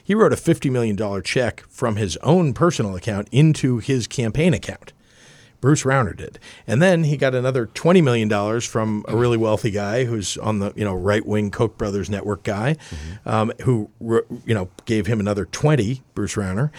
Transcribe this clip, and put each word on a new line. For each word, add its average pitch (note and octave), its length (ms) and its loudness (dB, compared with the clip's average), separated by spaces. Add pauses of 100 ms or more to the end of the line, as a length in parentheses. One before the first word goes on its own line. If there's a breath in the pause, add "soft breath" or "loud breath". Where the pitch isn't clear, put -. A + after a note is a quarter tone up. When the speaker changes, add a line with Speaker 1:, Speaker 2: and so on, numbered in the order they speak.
Speaker 1:
He G3 100 0
wrote G3 180 6
a A2+ 40 0
fifty D#3 340 0
million A#2 240 0
dollar G2 280 -4
check - 460 -2
from A2+ 280 -4
his G#2 220 -2
own D#3 360 2
personal A#2+ 400 0
account G2+ 380 -6
into C#3 460 4
his B2 280 -2
campaign B2+ 480 0
account. - 380 -8 (680 soft breath)
Bruce D3 260 2
Rauner C3 300 0
did. - 240 -14 (280 loud breath)
And C#3 160 2
then F3 220 4
he D3 120 0
got C3 180 0
another B2+ 320 0
twenty F3 360 4
million A#2 260 2
dollars G#2+ 380 0
from A2 420 -2
a A2 80 -2
really A#2+ 220 2
wealthy A2 320 0
guy G#2 340 -2
who's A2+ 320 -4
on G#2+ 220 -2
the, G2+ 180 -4
you G#2+ 80 -4
know, G2 100 -2
right-wing G#2 560 0
Koch - 280 -2
brothers G2+ 320 -4
network G2+ 340 -4
guy, A#2 300 -2
Speaker 2:
Mm-hmm. D#2+ 540 -12
Speaker 1:
um, A2 240 0 (100)
who, A2+ 280 0 (160)
r-, A#2 200 0 (180)
you A2+ 100 0
know, F#2 140 -2 (160)
gave G#2+ 220 0
him A2 120 0
another G2+ 280 -2
twenty, C3 560 0 (120)
Bruce G2 200 -4
Rauner. G#2 440 -2